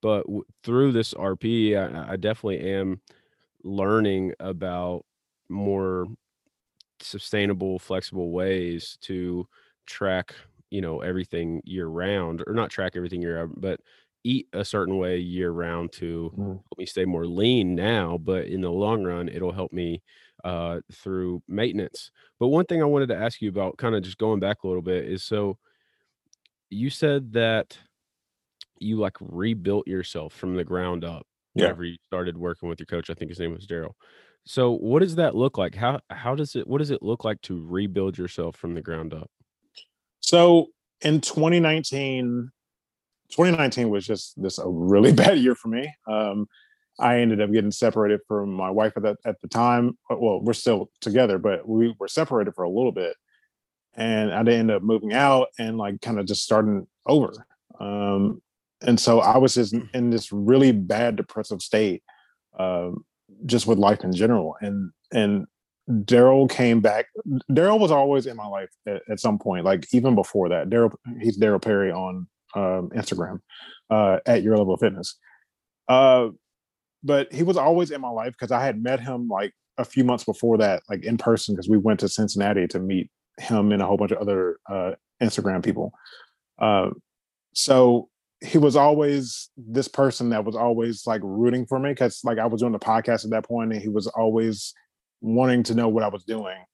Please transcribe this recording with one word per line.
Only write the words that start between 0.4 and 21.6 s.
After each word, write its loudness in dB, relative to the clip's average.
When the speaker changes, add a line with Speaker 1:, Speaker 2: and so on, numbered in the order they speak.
Speaker 1:
through 2
this -2
R -4
P, 0
I, -6
I -6
definitely -4
am -4
learning 0
about -8
more -4
sustainable, -4
flexible -8
ways -4
to -8
track, -4
you -6
know, -6
everything -6
year -8
round, -6
or -8
not -2
track -8
everything -8
year -6
round, -8
but -6
eat -2
a -4
certain -2
way -2
year -4
round -6
to -8
Speaker 2:
Mm-hmm. -10
Speaker 1:
help -16
me -10
stay -4
more -4
lean 2
now, -2
but -4
in -6
the -4
long -2
run, -6
it'll -6
help -8
me, -6
uh, -6
through -6
maintenance. -4